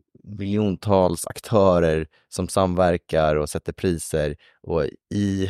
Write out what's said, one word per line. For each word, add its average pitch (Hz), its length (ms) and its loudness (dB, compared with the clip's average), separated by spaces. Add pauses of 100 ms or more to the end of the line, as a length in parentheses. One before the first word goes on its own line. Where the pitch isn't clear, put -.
(240)
miljontals 98 1040 0
aktörer 85 800 2 (220)
som 90 200 -6
samverkar 87 880 0
och 76 120 -2
sätter - 240 -8
priser. 80 640 -4 (260)
Och 80 220 -2 (300)
i 98 340 -2